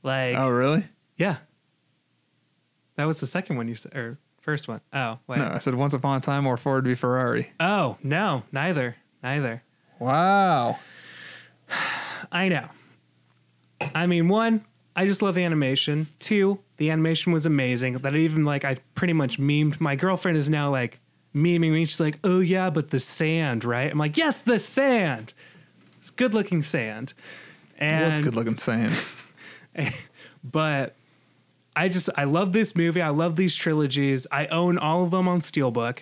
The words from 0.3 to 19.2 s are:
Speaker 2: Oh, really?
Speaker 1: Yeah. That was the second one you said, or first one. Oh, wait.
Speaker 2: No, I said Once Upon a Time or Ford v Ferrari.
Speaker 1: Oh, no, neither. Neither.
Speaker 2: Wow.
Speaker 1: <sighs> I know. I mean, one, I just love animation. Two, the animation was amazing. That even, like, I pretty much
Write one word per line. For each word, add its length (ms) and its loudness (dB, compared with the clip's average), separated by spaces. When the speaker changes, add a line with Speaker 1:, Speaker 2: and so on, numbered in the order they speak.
Speaker 2:
Oh, 120 2
really? 360 2
Speaker 1:
Yeah. 200 0
That 100 0
was 140 0
the 80 -4
second 300 -4
one 100 -4
you 80 -8
said, 200 -16
or 240 -10
first 260 -4
one. 140 -10
Oh, 320 -4
wait. 140 -4
Speaker 2:
No, 120 0
I 60 -4
said 160 -2
Once 220 0
Upon 220 0
a 40 -2
Time 240 -2
or 100 0
Ford 300 0
v 80 2
Ferrari. 680 -2
Speaker 1:
Oh, 440 0
no, 480 0
neither. 460 -2
Neither. 400 -4
Speaker 2:
Wow. 880 2
Speaker 1:
<sighs> 40 -20
I 180 0
know. 160 0
I 100 2
mean, 220 4
one, 380 2
I 120 0
just 140 0
love 160 0
animation. 720 0
Two, 400 2
the 140 0
animation 420 2
was 120 2
amazing. 540 0
That 160 -2
even, 300 2
like, 200 0
I 120 -2
pretty 180 0
much 260 0